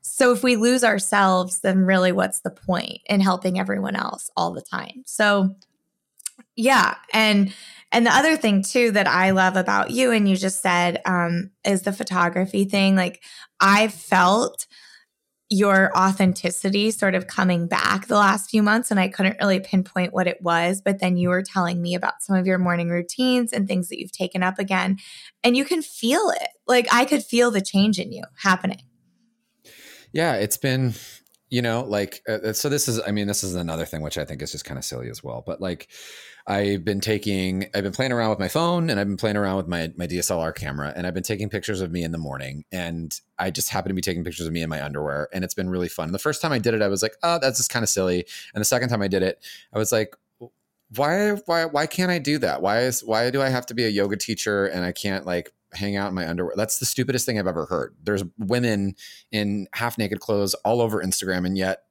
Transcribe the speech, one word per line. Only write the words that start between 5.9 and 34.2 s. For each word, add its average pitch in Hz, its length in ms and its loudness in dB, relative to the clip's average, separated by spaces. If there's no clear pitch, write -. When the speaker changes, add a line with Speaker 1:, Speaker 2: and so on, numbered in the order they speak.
Speaker 1:
yeah. 233 400 4
And, 202 400 4
and 233 140 4
the 240 100 4
other 311 200 6
thing 208 260 2
too 233 300 2
that 196 160 4
I 185 240 4
love 190 240 4
about 185 360 2
you, 247 200 2
and 214 160 4
you 190 80 6
just 190 260 -2
said, 175 440 2
um, 175 460 0
is 190 200 2
the 196 100 -2
photography 185 720 0
thing. 196 300 4
Like, 180 280 0
I 202 280 6
felt 196 800 2
your 190 440 6
authenticity 190 920 2
sort 196 220 0
of 185 140 -2
coming 175 400 2
back 196 400 0
the 240 80 2
last 202 340 4
few 214 140 4
months, 220 260 2
and 202 100 4
I 190 100 2
couldn't 190 320 0
really 196 180 2
pinpoint 185 540 -2
what 180 120 0
it 175 160 -2
was, 175 400 2
but 196 180 0
then 180 180 2
you 175 100 2
were 180 160 2
telling 175 380 -2
me 175 120 -2
about - 300 -4
some 190 140 2
of 185 100 2
your 185 100 4
morning 175 300 0
routines 233 640 0
and 196 160 -2
things 185 220 -2
that - 100 -10
you've - 140 -12
taken 185 300 -4
up 185 160 -2
again, 190 380 0
and 240 140 4
you 277 80 2
can 330 160 0
feel 294 580 0
it. - 80 -6
Like, 240 240 4
I - 120 6
could 285 180 2
feel 240 300 2
the 208 80 2
change 196 400 2
in - 140 -8
you - 100 -12
happening. 190 400 0
Speaker 2:
Yeah, 156 220 2
it's 104 220 -2
been, 131 360 0
you 123 120 0
know, 117 220 0
like, 104 460 -2
uh, 110 160 -2
uh, 110 80 -2
so 147 160 -2
this 139 180 0
is, 117 180 -2
I 98 60 -4
mean, 104 160 -2
this 104 160 -2
is 92 120 -6
another 82 300 -4
thing 80 160 -10
which 76 160 -6
I 78 60 -4